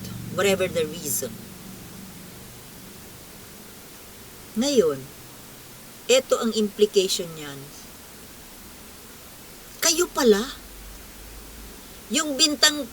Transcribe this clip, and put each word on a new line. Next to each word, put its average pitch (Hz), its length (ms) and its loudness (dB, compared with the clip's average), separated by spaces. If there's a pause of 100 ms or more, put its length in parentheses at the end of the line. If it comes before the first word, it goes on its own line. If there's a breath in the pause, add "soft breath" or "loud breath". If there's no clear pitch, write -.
(360)
whatever 190 320 4
the 165 220 2
reason. 147 420 -4 (3250)
Ngayon, 214 400 6 (1080)
eto 262 320 8
ang 226 160 4
implication 202 800 6
niyan. 143 220 -8 (2250)
Kayo 339 320 4
pala, 226 320 8 (1700)
yung 294 260 2
bintang, 294 580 4